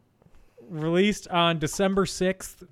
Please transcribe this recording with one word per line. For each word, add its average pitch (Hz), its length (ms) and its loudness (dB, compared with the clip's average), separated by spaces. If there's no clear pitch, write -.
Released 175 600 0
on 170 300 2
December 190 460 0
sixth, - 680 -4